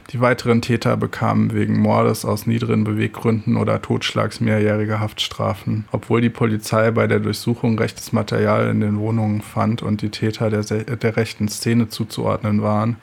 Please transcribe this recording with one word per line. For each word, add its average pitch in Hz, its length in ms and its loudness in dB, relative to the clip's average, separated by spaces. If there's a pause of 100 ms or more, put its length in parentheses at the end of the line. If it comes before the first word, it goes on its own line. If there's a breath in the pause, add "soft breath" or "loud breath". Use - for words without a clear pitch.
Die 120 120 -4
weiteren 117 420 2
Täter 117 340 0
bekamen 110 560 0
wegen 107 260 0
Mordes 113 460 2
aus 107 220 -2
niederen 113 360 0
Beweggründen 110 760 0
oder 107 220 0
Totschlags 110 600 -2
mehrjährige 107 600 0
Haftstrafen. 107 920 -4
Obwohl 117 300 0
die 117 80 4
Polizei 110 600 2
bei 113 160 2
der 107 140 2
Durchsuchung 110 580 0
rechtes - 340 -4
Material 110 580 2
in 110 100 2
den 104 180 0
Wohnungen 107 460 0
fand 110 400 -2
und 107 180 -2
die 107 80 -2
Täter 110 400 -2
der 104 140 0
se-, 110 220 -2
der 113 300 -2
rechten 107 320 -2
Szene 117 420 0
zuzuordnen 107 720 -2
waren, 107 400 0